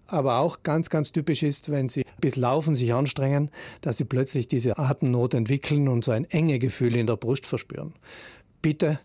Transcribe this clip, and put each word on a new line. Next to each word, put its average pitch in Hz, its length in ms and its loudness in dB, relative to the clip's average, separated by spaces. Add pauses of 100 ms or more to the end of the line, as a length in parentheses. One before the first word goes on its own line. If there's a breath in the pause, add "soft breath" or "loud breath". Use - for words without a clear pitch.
aber 131 320 0
auch 165 240 -2
ganz, 160 260 0
ganz 151 240 0
typisch 151 280 0
ist, 147 300 0
wenn 139 160 0
sie 127 160 0 (160 loud breath)
bis 139 160 2
Laufen 139 400 2
sich 123 180 2
anstrengen, 139 580 0 (280 loud breath)
dass 127 160 -2
sie - 80 0
plötzlich 127 460 0
diese 120 280 0
Atemnot 127 560 0
entwickeln 139 540 0
und 120 160 2
so 131 80 0
ein 113 140 0
Engegefühl 131 720 0
in 113 100 2
der 117 80 0
Brust 123 300 -4
verspüren. - 480 -8 (680 loud breath)
Bitte 151 440 0